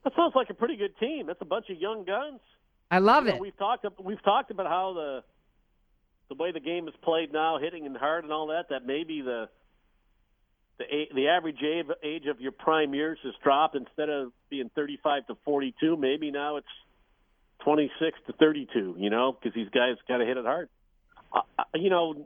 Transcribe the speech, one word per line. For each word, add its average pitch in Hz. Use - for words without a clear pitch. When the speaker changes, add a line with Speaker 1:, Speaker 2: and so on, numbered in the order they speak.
Speaker 1:
That -
sounds 339
like 254
a 196
pretty 240
good 202
team. 262
That's 175
a 190
bunch 202
of 175
young 202
guns. 247
Speaker 2:
I 175
love 240
Speaker 1:
You 226
know, -
Speaker 2:
it. -
Speaker 1:
we've -
talked, 214
we've 196
talked 220
about 190
how 185
the, 143
the 139
way 175
the 160
game 170
is -
played 160
now, 156
hitting 160
and 135
hard 156
and 151
all 156
that, 165
that 131
maybe 151
the, 117
the 123
a-, 147
the 135
average 160
age, 156
age 151
of 143
your 131
prime 156
years 147
has 127
dropped. 147
Instead 151
of 139
being 131
thirty-five 143
to 110
forty-two, 147
maybe 147
now 143
it's 143
twenty-six 151
to 120
thirty-two, 123
you 101
know, 123
'cause 117
these 110
guys 123
gotta 123
hit 127
it 123
hard. 151
I, -
I, -
you 175
know, 170